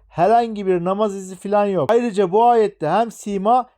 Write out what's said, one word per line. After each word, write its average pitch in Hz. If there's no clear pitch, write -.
herhangi 214
bir 180
namaz 196
izi 190
falan 208
yok." 180
Ayrıca 208
bu 220
ayette 220
hem 214
sima 214